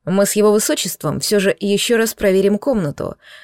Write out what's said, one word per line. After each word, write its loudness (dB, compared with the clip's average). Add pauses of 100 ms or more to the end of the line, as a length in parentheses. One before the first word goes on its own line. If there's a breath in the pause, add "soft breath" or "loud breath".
«Мы 2
с -2
его 4
высочеством -2
все 0
же 2
еще 0
раз 0
проверим 2
комнату, -4 (280 loud breath)